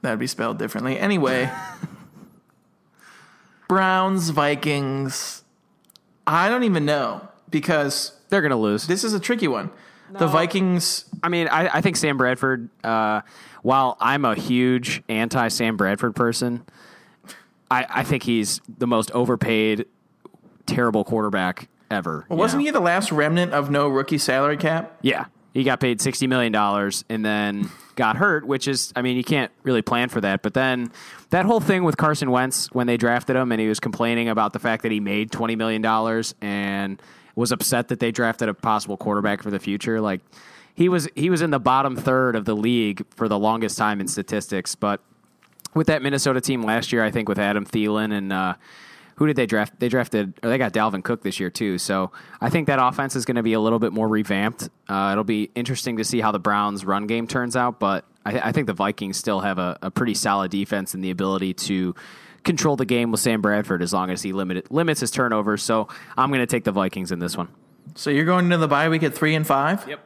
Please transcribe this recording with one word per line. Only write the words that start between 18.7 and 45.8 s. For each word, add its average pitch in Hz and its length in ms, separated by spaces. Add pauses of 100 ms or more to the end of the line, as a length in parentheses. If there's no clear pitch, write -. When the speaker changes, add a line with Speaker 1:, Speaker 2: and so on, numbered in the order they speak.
Speaker 2:
the 123 80
most 113 260
overpaid, 113 720 (800)
terrible 110 400
quarterback 98 640 (220)
ever, 85 400
Speaker 1:
Well, 175 80
Speaker 2:
you - 20
Speaker 1:
wasn't 254 220
Speaker 2:
know? - 40
Speaker 1:
he 302 40
the 285 100
last 175 320
remnant 165 400
of 143 180
no 143 180
rookie 135 300
salary 143 380
cap? 160 460
Speaker 2:
Yeah. 135 240 (260)
He 135 100
got 131 160
paid 120 220
sixty 135 260
million 127 240
dollars 101 580
and 110 160
then 104 460 (240)
got 110 220
hurt, 165 280
which 131 220
is, 135 300
I 123 60
mean, 127 140
you 127 60
can't 135 300 (100)
really 120 200
plan 123 260
for 120 120
that. 98 220
But 107 120
then 127 360 (400)
that 185 160
whole 226 140
thing 185 240
with 151 120
Carson 147 360
Wentz 127 400
when 123 160
they 120 80
drafted 120 400
him 127 160
and 110 80
he 110 80
was 107 100
complaining 117 500
about 110 240
the - 60
fact 113 240
that 117 80
he 107 80
made 104 320
twenty 113 240
million 110 260
dollars 110 600
and 98 600 (360)
was 117 160
upset 120 360
that 123 120
they 117 100
drafted 113 380
a 101 60
possible 104 420
quarterback 104 480
for 104 80
the 98 80
future. 110 400
Like, 98 220 (520)
he 170 140
was, 175 260
he 156 160
was 170 100
in 165 100
the 139 100
bottom 131 340
third 127 400
of 107 120
the 113 100
league 107 540
for 113 180
the 104 100
longest 110 400
time 107 220
in 90 80
statistics. 98 680
But 101 260 (720)
with 160 140